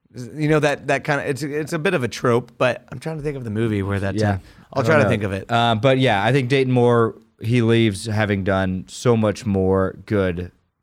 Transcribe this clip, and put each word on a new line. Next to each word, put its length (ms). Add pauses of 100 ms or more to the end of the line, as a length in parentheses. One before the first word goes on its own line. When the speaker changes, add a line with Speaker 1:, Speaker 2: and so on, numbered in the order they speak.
(160)
Speaker 1:
You 340
know, 100
that, 280
that 160
kinda, 260
it's, 140
it's 280
a 60
bit 160
of 100
a 40
trope, 500
but 340
I'm 60
trying 200
to 60
think 140
of 60
the 80
movie 320
where 160
that's 200
Speaker 2:
Yeah. 160
Speaker 1:
in. 60 (320)
I'll 80
Speaker 2:
I 40
Speaker 1:
try 100
Speaker 2:
don't 60
Speaker 1:
to 20
Speaker 2:
know. 60
Speaker 1:
think 140
of 100
it. 180
Speaker 2:
Uh, 240
but 240
yeah, 240
I 80
think 180
Dayton 240
Moore, 420 (260)
he 200
leaves 460
having 360
done 440
so 280
much 300
more 500 (120)
good 440 (320)